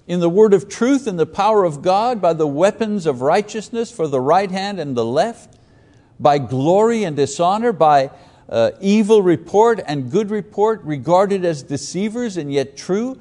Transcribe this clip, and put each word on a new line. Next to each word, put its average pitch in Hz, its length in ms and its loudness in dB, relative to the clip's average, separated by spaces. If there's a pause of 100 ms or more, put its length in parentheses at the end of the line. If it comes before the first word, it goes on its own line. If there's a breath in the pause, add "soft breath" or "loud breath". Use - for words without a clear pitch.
in 180 120 -2
the 170 100 2
word 202 240 6
of 196 140 2
truth, 262 400 0
in 190 80 -6
the 156 100 0
power 208 380 0
of 147 180 -2
God, 208 400 0
by 170 120 2
the 156 140 0
weapons 202 580 -2
of 127 160 -2
righteousness 208 720 -2
for 160 160 -4
the 135 140 -2
right 180 300 2
hand 190 280 -6
and 139 180 -6
the 113 80 0
left, 170 520 -4 (600 soft breath)
by 143 180 4
glory 180 680 0
and 156 120 -4
dishonor, 185 580 0
by, 147 360 4 (380 loud breath)
uh, 113 320 2
evil 208 420 4
report 190 640 2
and 135 240 -6
good 202 180 -2
report, 214 540 -2
regarded 175 600 0
as 156 200 -2
deceivers 208 720 -6
and 143 160 -6
yet 139 240 -2
true, 240 440 -4